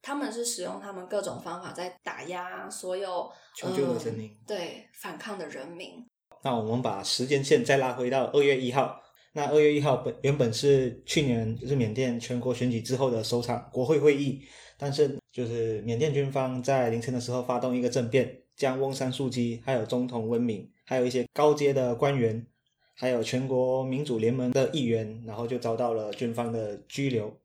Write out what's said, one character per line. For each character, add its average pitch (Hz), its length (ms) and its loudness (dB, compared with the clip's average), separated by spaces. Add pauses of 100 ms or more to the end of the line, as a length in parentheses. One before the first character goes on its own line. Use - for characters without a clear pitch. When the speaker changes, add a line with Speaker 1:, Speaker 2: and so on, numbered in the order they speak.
Speaker 1:
他 277 120 -8
们 285 180 -4
是 233 120 -6
使 208 180 -6
用 185 180 -8
他 202 120 -14
们 185 160 -12
各 202 120 -2
种 185 220 -8
方 175 180 -10
法 180 120 -12
在 180 320 -10
打 - 200 -10
压 180 460 -10
所 185 260 -6
有， 185 320 -6 (280)
Speaker 2:
求 147 180 -6
救 131 180 2
的 117 60 -2
声 110 240 -6
音。 107 80 -12 (160)
Speaker 1:
呃， - 0 -
对， 170 480 -8
反 165 240 -12
抗 208 180 -10
的 165 120 -10
人 143 180 -12
民。 165 280 -14 (500)
Speaker 2:
那 131 100 0
我 113 80 -2
们 113 180 0
把 104 220 -2
时 - 240 -2
间 139 160 2
线 139 220 4
再 135 140 4
拉 127 140 2
回 123 160 -2
到 131 180 2
二 147 140 4
月 139 200 4
一 123 100 0
号。 127 300 0 (320)
那 147 140 -2
二 147 120 4
月 151 160 8
一 147 60 2
号 139 160 4
本-， 120 260 -4
原 139 160 4
本 120 160 4
是 131 500 4
去 - 180 2
年， 113 360 2
就 - 80 -8
是 139 80 0
缅 117 180 2
甸 120 280 0
全 123 180 -4
国 120 160 0
选 123 160 0
举 113 100 0
之 127 140 -2
后 127 160 2
的 110 140 0
首 120 180 0
场 117 300 -4
国 127 120 0
会 151 140 4
会 143 180 6
议， 139 240 -2 (380)
但 143 140 -4
是 139 260 2 (140)
就 127 120 -4
是 113 380 -2
缅 117 160 -2
甸 147 160 2
军 139 160 0
方 127 320 -2
在 131 260 2
凌 117 140 -2
晨 127 100 -4
的 127 80 -2
时 120 120 -6
候 123 100 -2
发 123 160 0
动 123 160 0
一 127 60 0
个 123 80 2
政 120 200 0
变， 123 340 0 (120)
将 131 260 0
翁 135 120 0
山 131 180 -2
苏 131 180 -2
姬 120 360 -2
还 135 80 -2
有 117 120 2
总 123 220 0
统 117 220 -4
温 117 120 2
敏 113 300 -2 (140)
还 131 140 -2
有 127 60 4
一 123 60 2
些 123 220 0
高 147 200 6
阶 143 200 4
的 123 240 2
官 139 200 2
员， 113 300 0 (480)
还 127 140 -2
有 123 120 2
全 127 280 -2
国 131 360 2
民 131 200 -2
主 123 160 -2
联 113 120 4
盟 127 200 0
的 131 200 4
议 147 120 0
员， 113 420 -2
然 110 80 -10
后 117 140 -6
就 123 100 -2
遭 117 160 0
到 117 200 0
了 107 180 -4
军 117 200 -2
方 117 200 -2
的 107 240 -4 (100)
拘 139 240 -2
留。 107 340 -2